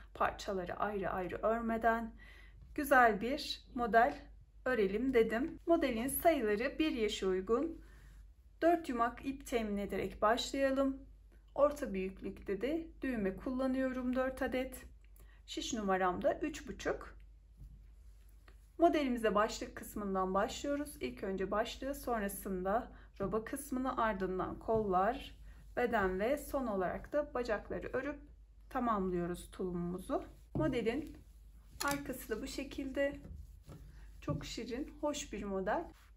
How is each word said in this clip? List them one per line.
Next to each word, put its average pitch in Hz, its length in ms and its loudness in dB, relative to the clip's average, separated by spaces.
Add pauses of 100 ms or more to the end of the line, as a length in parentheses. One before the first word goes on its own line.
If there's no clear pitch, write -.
(140)
parçaları 190 600 -2
ayrı 202 360 -2
ayrı 185 260 -4
örmeden 226 800 2 (600)
güzel 254 460 8
bir 262 440 -4 (100)
model 240 520 4 (380)
örelim 233 500 2
dedim. 233 520 4
Modelin 277 420 4
sayıları 269 720 4
bir 311 140 2
yaşa 214 340 0
uygun. 220 560 0 (800)
Dört 330 260 6
yumak 240 380 0
ip 269 200 -8
temin 214 300 0
ederek 196 460 -2
başlayalım. 269 800 2 (520)
Orta 196 400 4
büyüklükte 190 680 -4
de 320 260 0 (160)
düğme 208 340 0
kullanıyorum, 262 800 0
dört 262 260 0
adet. 262 400 -2 (640)
Şiş - 280 -4
numaram 190 480 2
da 302 160 2
üç - 300 -6
buçuk. - 480 -6 (1600)
Modelimize 247 560 4
başlık 226 420 0
kısmından 190 580 -2
başlıyoruz. 285 640 -2
İlk 247 220 -6
önce 190 280 -4
başlığı, 247 440 -2
sonrasında 202 1000 -2 (280)
roba 208 240 0
kısmını, 262 580 -2
ardından 190 560 0
kollar, 214 800 0 (400)
beden 196 440 2
ve 254 160 2
son 277 300 -4
olarak 196 460 -2
da 294 220 -2
bacakları 240 580 -4
örüp 285 280 -4 (500)
tamamlıyoruz 185 800 0
tulumumuzu. 180 760 -4 (300)
Modelin 254 640 0 (680)
arkası 185 440 -2
da 214 140 -2
bu - 40 -6
şekilde. 277 760 -2 (1000)
Çok - 240 -2
şirin, 247 560 -6
hoş 294 320 -2
bir 202 120 -4
model. 202 400 0 (320)